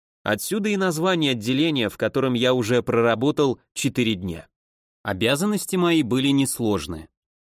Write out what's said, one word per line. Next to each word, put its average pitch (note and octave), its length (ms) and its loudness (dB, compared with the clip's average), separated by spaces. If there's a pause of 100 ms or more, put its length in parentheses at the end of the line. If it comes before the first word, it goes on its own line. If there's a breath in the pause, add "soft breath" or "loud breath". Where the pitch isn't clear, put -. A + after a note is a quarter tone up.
(240)
Отсюда G3 460 -2
и G3+ 80 0
название E3+ 540 0
отделения, B2+ 580 0
в - 80 -12
котором B2+ 360 0
я B2 200 2
уже A#2+ 300 2
проработал A#2 760 2 (140 soft breath)
четыре A2+ 420 0
дня. F2 320 -8 (540)
Обязанности C#3 720 -2
мои E3+ 280 2
были B2+ 240 0
несложны. G#2 840 0 (500)